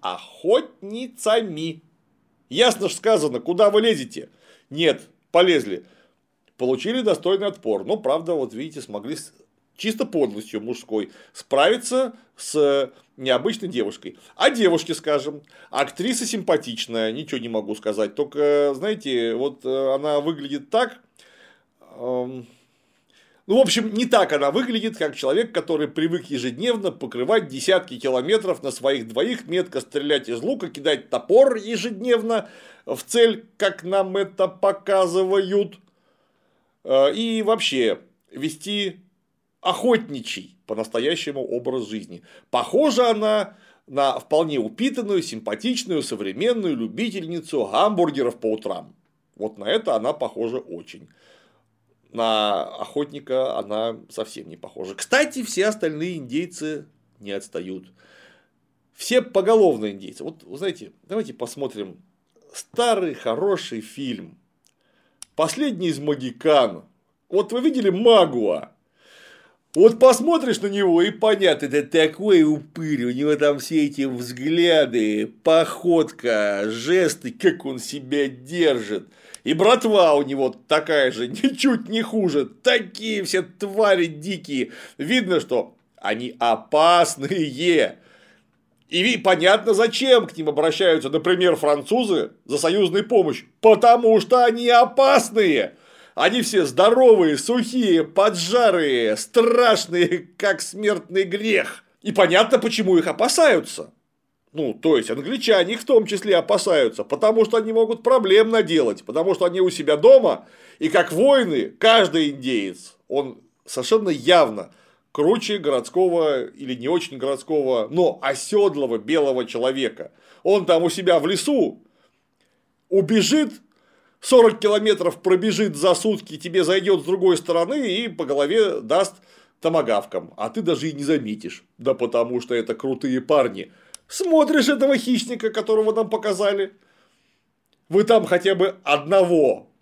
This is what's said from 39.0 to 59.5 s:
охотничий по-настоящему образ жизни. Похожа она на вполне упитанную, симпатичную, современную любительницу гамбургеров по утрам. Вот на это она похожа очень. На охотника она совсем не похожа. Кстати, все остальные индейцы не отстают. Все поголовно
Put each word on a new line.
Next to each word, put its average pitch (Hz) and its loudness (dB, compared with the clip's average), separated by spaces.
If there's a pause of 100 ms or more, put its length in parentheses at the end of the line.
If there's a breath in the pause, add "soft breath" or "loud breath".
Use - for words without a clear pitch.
охотничий - -4
по-настоящему 131 -6
образ 123 -6
жизни. 98 -12 (280 soft breath)
Похожа 240 2
она 214 -2 (300 soft breath)
на 135 0
вполне 151 0
упитанную, 202 -2
симпатичную, 151 -6
современную 185 -4
любительницу 160 -6
гамбургеров 147 0
по 110 -4
утрам. 98 -8 (400)
Вот 107 -10
на 101 -14
это 151 -2
она 117 -4
похожа 117 -8
очень. - -16 (1040 soft breath)
На 107 0
охотника 139 -6
она 110 -6 (140)
совсем - -12
не 82 -20
похожа. - -14
Кстати, 277 -2
все 202 -4
остальные 170 -6
индейцы 151 -8 (320)
не 101 -12
отстают. 92 -12 (1000 soft breath)
Все - 0
поголовно 185 2